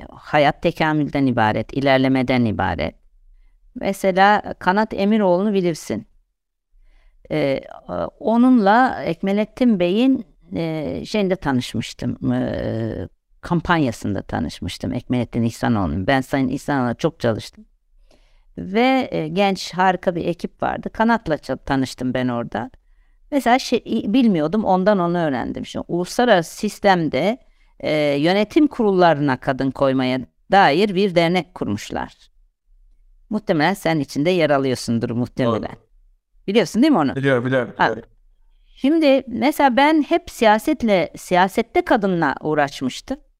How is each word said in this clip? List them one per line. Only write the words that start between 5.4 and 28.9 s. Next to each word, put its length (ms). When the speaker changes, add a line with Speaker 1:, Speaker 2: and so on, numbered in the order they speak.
Speaker 1:
bilirsin. 520
E, 300
onunla 840
Ekmelettin 800
Bey'in, 460
e, 520
şeyinde 300
tanışmıştım, 960
e, 760
kampanyasında 800
tanışmıştım 720
Ekmelettin 500
İhsanoğlu'nun. 640
Ben 140
Sayın 280
İhsanoğlu'na 460
çok 260
çalıştım. 460
Ve, 520
e, 180
genç, 460
harika 400
bir 100
ekip 380
vardı. 300
Kanat'la 420
ça-, 300
tanıştım 500
ben 140
orada. 420
Mesela 280
şey, 260
i-, 280
bilmiyordum, 520
ondan 340
onu 200
öğrendim. 480
Şimdi 220
uluslararası 680
sistemde, 840
e, 180
yönetim 680
kurullarına 680